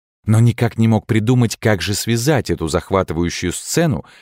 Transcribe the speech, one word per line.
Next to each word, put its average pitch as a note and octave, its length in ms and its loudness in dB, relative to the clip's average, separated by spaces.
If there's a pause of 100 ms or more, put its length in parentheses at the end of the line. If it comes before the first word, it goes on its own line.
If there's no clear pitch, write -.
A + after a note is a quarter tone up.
(260)
Но G#2+ 140 4
никак A#2+ 360 2
не A2+ 120 2
мог A2 180 0
придумать, A2+ 500 2
как G#2+ 240 0
же G2 140 -4
связать A#2 560 -2
эту E2 180 -2
захватывающую F2 840 -2
сцену D3+ 520 -2 (180)